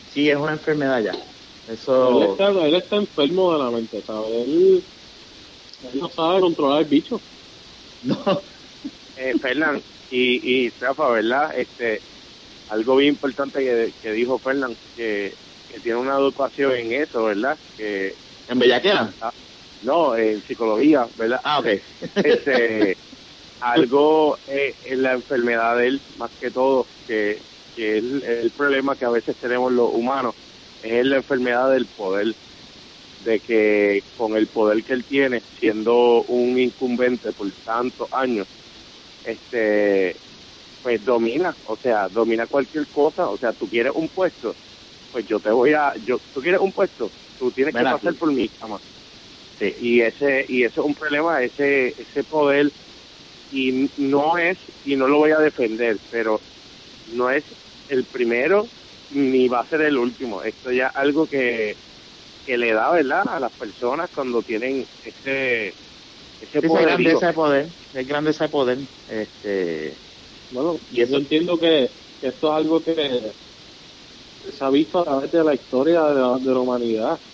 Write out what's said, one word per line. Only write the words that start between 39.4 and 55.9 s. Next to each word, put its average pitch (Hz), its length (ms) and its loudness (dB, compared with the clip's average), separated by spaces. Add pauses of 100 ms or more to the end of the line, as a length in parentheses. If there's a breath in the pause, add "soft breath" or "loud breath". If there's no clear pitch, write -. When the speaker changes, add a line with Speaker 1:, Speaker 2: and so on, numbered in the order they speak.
Speaker 3:
pues 113 220 -2
domina, 123 600 0
o 110 120 -8
sea, 107 320 0
domina 113 380 0
cualquier 143 420 -4
cosa. 156 420 0
O 101 80 -6
sea, 113 160 -2
tú - 140 -8
quieres 117 260 0
un 160 140 -4
puesto, 156 480 -4 (540)
pues 113 160 -6
yo 104 140 -2
te 107 100 -2
voy 123 220 4
a, 147 240 2
yo, 117 240 -4 (120)
tú 139 80 -6
quieres 175 200 0
un 190 120 0
puesto, 135 400 -4 (260)
tú 123 140 -2
tienes 139 220 0
Speaker 1:
Ven 117 100 0
Speaker 3:
que 131 40 2
Speaker 1:
aquí. 127 180 0
Speaker 3:
pasar 170 120 -2
por 160 140 0
mi 123 180 0
cama. 107 300 -12 (800)
Speaker 1:
Sí. 101 220 -2
Speaker 3:
Y 120 220 4
ese, 135 460 0
y 123 160 0
ese 113 160 -2
es 139 60 0
un 147 80 0
problema, 151 480 -2
ese, 139 580 0
ese 123 240 -6
poder, 147 480 2 (800)
y 131 200 -2
n-, 131 260 0
no 143 420 2
es, 175 200 0 (260)
y 139 120 -2
no 131 120 2
lo 147 100 4
voy 151 140 6
a 156 60 4
defender, 117 600 0 (100)